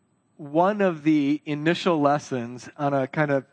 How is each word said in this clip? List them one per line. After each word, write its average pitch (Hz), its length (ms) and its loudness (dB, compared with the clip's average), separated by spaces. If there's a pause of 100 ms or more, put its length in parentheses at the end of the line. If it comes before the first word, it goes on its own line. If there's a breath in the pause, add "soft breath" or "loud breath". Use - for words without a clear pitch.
(380)
one 175 420 0
of 170 220 0
the 151 420 2
initial 156 560 0
lessons 131 680 -2 (120)
on 143 160 0
a 131 120 0
kind 151 240 -2
of 135 220 0